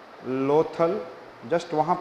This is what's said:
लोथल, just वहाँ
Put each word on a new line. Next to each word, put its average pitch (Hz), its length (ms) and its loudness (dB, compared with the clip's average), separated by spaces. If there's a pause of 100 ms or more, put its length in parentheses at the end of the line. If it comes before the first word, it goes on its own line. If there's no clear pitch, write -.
(280)
लोथल, 156 720 2 (520)
just 170 220 0
वहाँ 156 280 2